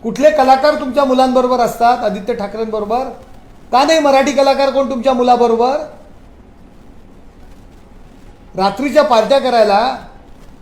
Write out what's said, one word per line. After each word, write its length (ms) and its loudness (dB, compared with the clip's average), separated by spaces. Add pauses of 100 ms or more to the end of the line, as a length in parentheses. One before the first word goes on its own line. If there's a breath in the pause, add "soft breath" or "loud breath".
कुठले 280 0
कलाकार 480 2
तुमच्या 260 -2
मुलांबरोबर 540 0
असतात, 440 0
आदित्य 300 -6
ठाकरेंबरोबर? 680 -6 (680)
का 120 2
नाही 160 2
मराठी 320 2
कलाकार 380 2
कोण 200 -2
तुमच्या 240 -2
मुलाबरोबर? 640 2 (2750)
रात्रीच्या 480 0
पार्ट्या 360 2
करायला 580 0 (640)